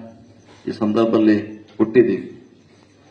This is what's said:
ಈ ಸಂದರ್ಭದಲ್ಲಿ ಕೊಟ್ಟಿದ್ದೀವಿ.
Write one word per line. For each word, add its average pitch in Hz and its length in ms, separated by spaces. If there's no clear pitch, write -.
ಈ - 120
ಸಂದರ್ಭದಲ್ಲಿ 110 560
ಕೊಟ್ಟಿದ್ದೀವಿ. 107 480